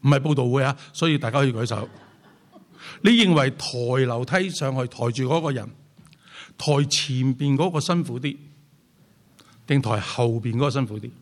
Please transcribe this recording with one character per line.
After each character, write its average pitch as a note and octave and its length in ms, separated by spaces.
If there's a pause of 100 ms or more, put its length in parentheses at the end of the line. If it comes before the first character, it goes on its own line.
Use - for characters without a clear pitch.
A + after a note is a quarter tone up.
唔 C3+ 60
係 C#3+ 100
佈 D3+ 160
道 C3 160
會 C3 140
啊， C3+ 120 (160)
所 E3 160
以 D3+ 80
大 A#2 140
家 A#2+ 80
可 C#3 80
以 B2+ 60
舉 A2+ 120
手。 A2+ 240 (1120)
你 A#3 100
認 A3 200
為 C3+ 200
抬 B2+ 540
樓 B2 180
梯 F#3 260
上 C3+ 240
去， B2+ 140
抬 - 100 (120)
住 B2+ 180
嗰 D#3+ 120
個 D#3 120
人， A2+ 120 (960)
抬 - 80 (240)
前 C3 460
邊 C#3 200
嗰 F3 140
個 D#3 100
辛 E3+ 240
苦 B2+ 160
啲， C#3 160 (1300)
定 C#3 140
抬 A2 200
後 - 260 (140)
邊 A2+ 160
嗰 - 20
個 C#3+ 120
辛 C3 160
苦 G#2+ 140
啲？ B2 100 (120)